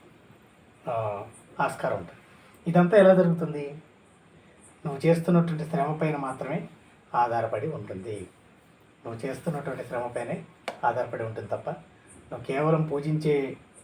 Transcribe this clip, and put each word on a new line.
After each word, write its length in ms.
ఆ, 360
ఆస్కారం 380
ఉంటుంది. 220
ఇదంతా 300
ఎలా 160
జరుగుతుంది? 680
నువ్వు 220
చేస్తున్నటువంటి 600
శ్రమ 280
పైన 180
మాత్రమే 520
ఆధారపడి 520
ఉంటుంది. 600
నువ్వు 200
చేస్తున్నటువంటి 640
శ్రమ 200
పైనే 360
ఆధారపడి 380
ఉంటుంది 240
తప్ప, 220
నువ్వు 760
కేవలం 400
పూజించే 760